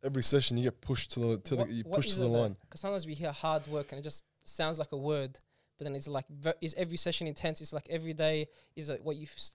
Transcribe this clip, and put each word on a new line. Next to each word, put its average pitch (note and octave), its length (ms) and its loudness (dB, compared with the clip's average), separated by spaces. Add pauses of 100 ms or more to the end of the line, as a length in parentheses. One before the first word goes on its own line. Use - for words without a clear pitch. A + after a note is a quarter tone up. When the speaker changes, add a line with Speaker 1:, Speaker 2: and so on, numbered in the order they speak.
Speaker 1:
every C3+ 200 0
session C3 340 8
you A#2+ 80 2
get B2 160 0
pushed - 320 -2
to B2 80 -2
the, A#2 180 2
to B2 180 -2
Speaker 2:
What, A#2+ 120 2
Speaker 1:
the, A2+ 60 -6
you A2+ 100 -4
Speaker 2:
what - 120 -2
Speaker 1:
push C#3 120 4
Speaker 2:
is G3+ 60 2
Speaker 1:
to B2+ 60 0
the B2 60 4
Speaker 2:
it A#2+ 60 4
that A#2 60 6
Speaker 1:
line. G#2+ 180 2 (140)
Speaker 2:
'cause - 100 -12
sometimes G3 260 -2
we D#3 80 -6
hear D3+ 160 -4
hard D#3 380 0
work D3 240 -4
and C#3 80 -8
it - 20 -12
just D3+ 220 -6 (180)
sounds D#3+ 380 -2
like D3 100 -4
a D3 60 -6
word, C#3 420 0 (400)
but D3+ 60 -8
then C#3+ 100 -4
it's C#3 140 -6
like, C3+ 200 -4
ve-, D3 220 -2 (100)
is D#3+ 160 -4
every F3 200 -2
session E3+ 320 0
intense? D#3 320 -2
It's D3+ 120 -8
like D3+ 160 -6
every E3 260 -4
day, D#3 340 2 (260)
is D3+ 140 -8
it C#3+ 160 -4
what D#3 120 -2
you, D3+ 80 -10
f-, - 300 -6